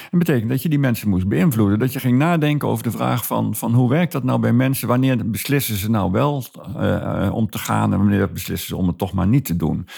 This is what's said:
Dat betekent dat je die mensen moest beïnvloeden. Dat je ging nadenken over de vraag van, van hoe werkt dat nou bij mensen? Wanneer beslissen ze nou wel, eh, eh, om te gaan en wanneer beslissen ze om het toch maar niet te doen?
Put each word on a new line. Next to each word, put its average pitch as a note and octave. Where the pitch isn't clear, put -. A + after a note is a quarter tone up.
Dat F3+
betekent B2
dat C3
je F3
die D3
mensen A#2+
moest F#2
beïnvloeden. A2
Dat B2+
je C3
ging B2+
nadenken D3
over A2+
de A#2
vraag A#2+
van, A2
van A#2
hoe B2+
werkt E3
dat B2+
nou B2
bij A2+
mensen? B2+
Wanneer B2
beslissen A2+
ze G#2
nou F#2+
wel, C3+
eh, F#2+
eh, G2
om A2+
te -
gaan G#2+
en F#2+
wanneer G2
beslissen F#2
ze E2+
om F2+
het F2
toch F#2+
maar F#2
niet C3+
te E2+
doen? D#2